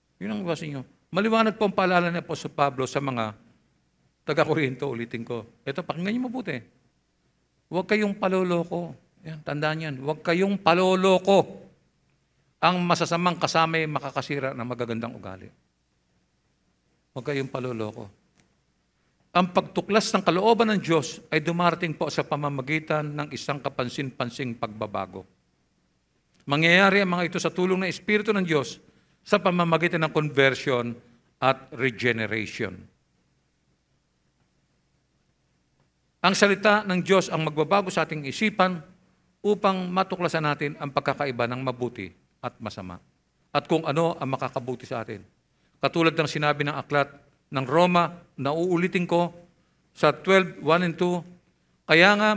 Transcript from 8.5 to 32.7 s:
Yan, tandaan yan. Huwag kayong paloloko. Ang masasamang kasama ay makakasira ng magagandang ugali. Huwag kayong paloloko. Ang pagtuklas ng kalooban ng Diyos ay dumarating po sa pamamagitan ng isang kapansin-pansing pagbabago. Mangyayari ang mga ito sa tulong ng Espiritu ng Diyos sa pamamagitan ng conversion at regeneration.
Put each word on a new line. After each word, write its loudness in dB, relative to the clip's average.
Yan, -14
tandaan -2
yan. -8
Huwag -6
kayong 2
paloloko. 4
Ang 2
masasamang 0
kasama 0
ay -2
makakasira -6
ng -8
magagandang -6
ugali. -16
Huwag -12
kayong -4
paloloko. -8
Ang 2
pagtuklas 0
ng 0
kalooban 4
ng 0
Diyos 0
ay 2
dumarating 0
po -4
sa -2
pamamagitan -2
ng -6
isang -6
kapansin-pansing -6
pagbabago. -8
Mangyayari 6
ang -2
mga -2
ito -4
sa -2
tulong 0
ng -2
Espiritu 0
ng 0
Diyos 0
sa 2
pamamagitan 2
ng 0
conversion 2
at 0
regeneration. -4